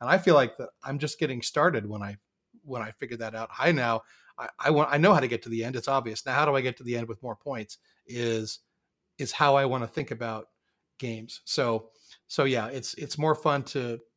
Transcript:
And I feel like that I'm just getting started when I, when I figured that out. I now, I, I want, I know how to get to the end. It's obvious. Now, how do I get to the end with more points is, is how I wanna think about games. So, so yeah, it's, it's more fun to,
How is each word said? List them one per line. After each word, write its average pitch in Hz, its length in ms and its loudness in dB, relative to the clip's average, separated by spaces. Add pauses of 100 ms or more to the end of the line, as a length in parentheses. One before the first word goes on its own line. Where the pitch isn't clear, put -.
And 120 80 -4
I 175 100 6
feel 180 160 6
like 131 240 4
that 123 100 -10 (140)
I'm 139 160 -6
just 143 200 -6
getting 131 240 -2
started 156 460 0
when 104 140 -8
I, 101 160 -10 (440)
when 127 200 -8
I 107 80 -8
figured 117 300 -10
that 110 140 -6
out. 110 140 -8 (100)
I 147 140 4
now, 120 300 0 (360)
I, 120 100 -10 (100)
I 139 120 2
want, 147 220 4
I 147 60 4
know 185 160 8
how 151 60 6
to 127 80 0
get 117 160 -4
to - 40 -12
the 113 160 -4
end. 131 120 -6
It's 117 120 -4
obvious. 120 380 -2
Now, 131 80 -2
how 147 100 4
do 147 100 4
I 135 60 2
get 127 160 -2
to - 60 -20
the 120 140 -4
end 117 120 -6
with 107 140 -12
more 117 140 -8
points 117 420 -10 (280)
is, 117 520 -2 (580)
is 139 160 -6
how 143 240 6
I 139 80 6
wanna 127 220 0
think 139 240 -6
about 113 380 -8 (500)
games. 113 460 -10
So, 117 440 0 (400)
so - 160 0
yeah, 123 220 2
it's, 127 280 -8
it's - 220 -10
more 151 180 2
fun 143 280 0
to, 120 380 -6 (160)